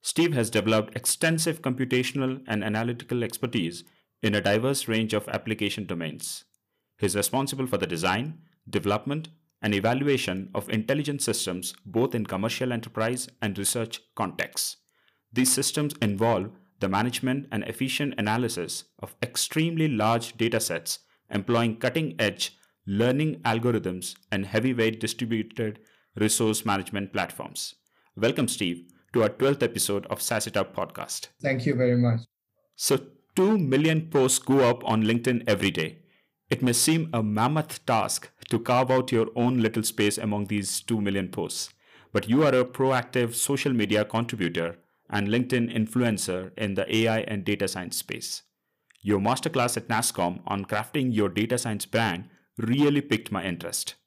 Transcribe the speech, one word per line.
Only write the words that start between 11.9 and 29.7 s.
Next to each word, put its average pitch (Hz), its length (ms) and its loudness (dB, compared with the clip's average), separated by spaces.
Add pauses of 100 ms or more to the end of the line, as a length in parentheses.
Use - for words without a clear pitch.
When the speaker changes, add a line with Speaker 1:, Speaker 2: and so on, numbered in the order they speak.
Speaker 1:
in 113 100 0
commercial 117 480 -4
enterprise 117 560 -4 (140)
and 101 160 -2
research 110 420 -4 (140)
contexts. - 600 -4 (560)
These 127 200 4
systems 147 480 0
involve 104 500 2 (280)
the 98 100 0
management 123 640 0
and 110 140 -2
efficient 131 520 -2
analysis 107 680 -2 (160)
of - 240 -12
extremely 160 640 0
large 117 480 2
data 113 240 2
sets, - 400 -4 (300)
employing 113 480 0
cutting-edge 123 800 -2 (300)
learning 127 580 2
algorithms 110 720 0 (160)
and 95 140 -2
heavyweight 110 520 0
distributed 110 800 -4 (380)
resource 107 480 2
management 98 480 -2
platforms. - 640 -6 (420)
Welcome, 120 320 0
Steve, 87 360 -2 (280)
to 120 100 4
our 107 60 4
twelfth 139 340 2
episode 101 440 0